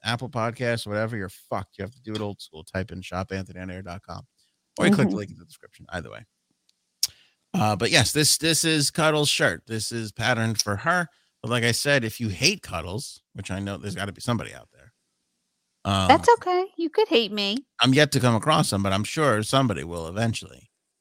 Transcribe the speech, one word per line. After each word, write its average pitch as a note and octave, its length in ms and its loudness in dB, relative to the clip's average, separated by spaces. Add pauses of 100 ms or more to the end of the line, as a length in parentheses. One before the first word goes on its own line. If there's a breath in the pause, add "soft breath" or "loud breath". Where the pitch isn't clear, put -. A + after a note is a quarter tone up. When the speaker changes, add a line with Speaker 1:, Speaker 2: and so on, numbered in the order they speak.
Speaker 1:
Apple A#2 240 -4
Podcasts, A#2 580 -2
whatever, A2 300 -2
you're F#2+ 120 -6
fucked. - 500 -10
You G2+ 40 -8
have G#2+ 140 -10
to B2+ 60 -20
do A2 100 -10
it G#2+ 80 -6
old G#2 200 -6
school. D#2 220 -18
Type F#2 300 -6
in F#2 100 -12
shop F#2 300 -6
anthony F#2 260 -8
on F#2 140 -10
air F#2 100 -12
dot F#2 260 -14
com. F#2 160 -12 (540)
Or F3 80 4
you G3 80 8
click C#3 140 4
the - 60 2
Speaker 2:
Mm-hmm. G2+ 40 -2
Speaker 1:
link G2+ 140 -8
in - 60 -18
the F2 80 -20
description. - 420 -20
Either D#2 240 -8
way. G#1+ 120 -16 (1300 soft breath)
Uh, G#2+ 200 4
but G#2+ 160 0
yes, C#3+ 220 6
this, D3 260 4
this D#3+ 260 2
is D#3 280 2
Cuddles' D3+ 380 2
shirt. A2 360 0
This A2 240 -4
is A2+ 220 -6
patterned A2+ 500 0
for G2+ 140 0
her. E3+ 320 0 (340)
But A#2 80 -6
like A#2 140 0
I A#2 80 4
said, C#3+ 300 2
if A2 180 -6
you A2+ 80 -2
hate C3+ 340 0
Cuddles, F2+ 600 -8 (120)
which - 160 -10
I F#2+ 100 -4
know G2+ 160 -6
there's F#2 180 -8
gotta G2 160 -6
be - 120 -16
somebody F#2+ 320 -4
out A#1+ 180 -20
there. - 200 -20 (920)
Um, G2 240 2
Speaker 2:
That's - 200 6 (100)
okay. F4+ 260 0 (120)
You E4 140 -4
could G#4+ 180 2
hate A#3 220 2
me. G#3 280 -2 (200)
Speaker 1:
I'm B2+ 160 4
yet D3 180 6
to B2 80 2
come A#2+ 140 4
across G#2 360 2
them, G2 120 0
but G2 100 0
I'm G2+ 120 0
sure B2+ 380 2
somebody G#2+ 420 2
will E2+ 240 -6
eventually. F#2 600 -4 (300)